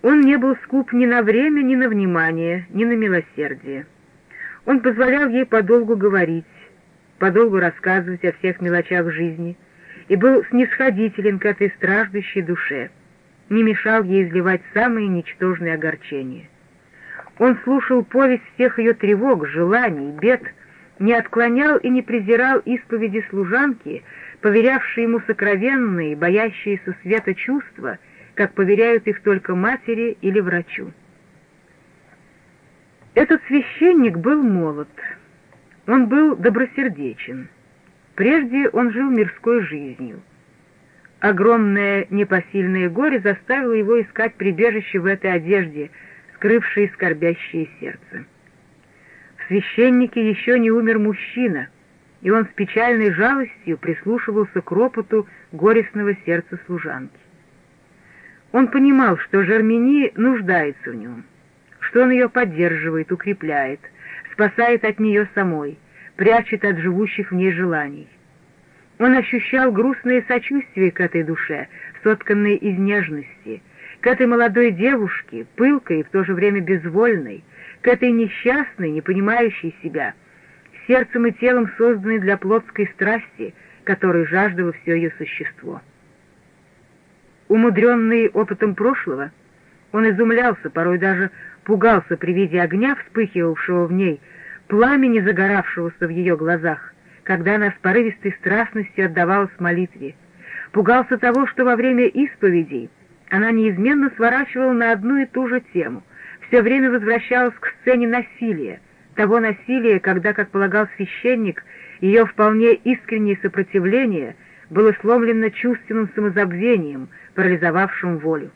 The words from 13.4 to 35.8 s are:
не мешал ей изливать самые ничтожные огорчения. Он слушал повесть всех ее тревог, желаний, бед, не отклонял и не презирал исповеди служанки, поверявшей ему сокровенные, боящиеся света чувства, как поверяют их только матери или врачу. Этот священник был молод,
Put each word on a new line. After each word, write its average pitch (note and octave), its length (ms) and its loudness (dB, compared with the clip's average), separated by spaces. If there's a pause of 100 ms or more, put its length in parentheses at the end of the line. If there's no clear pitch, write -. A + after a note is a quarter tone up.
не A3 140 2
мешал A3 420 0
ей F#3+ 200 2
изливать F3+ 360 0 (140)
самые A3 340 0
ничтожные F3 680 -4
огорчения. C#3+ 760 -8 (880)
Он A#3+ 260 2
слушал B3+ 400 0
повесть B3+ 400 2 (100)
всех B3 240 0
ее A#3 140 2
тревог, G#3 560 0
желаний, E3 640 -2
бед, G#3+ 300 0 (560)
не G#3 160 2
отклонял A#3+ 640 0
и - 100 -2
не B3+ 140 2
презирал A#3 580 0
исповеди A3 680 -4
служанки, G3 720 -4 (380)
поверявшей A#3 640 2
ему A#3 220 0
сокровенные, G3+ 920 -2
боящиеся F#3+ 840 -2
света G3 320 -2
чувства, - 640 -8 (360)
как G3 180 -2
поверяют G#3+ 540 2
их G#3 140 -4
только G3 340 -2
матери A3+ 680 -2
или G3 200 0
врачу. F3 520 -6 (2250)
Этот D4+ 320 2
священник C#4 720 2
был C4+ 260 0
молод, D#3+ 460 0 (960)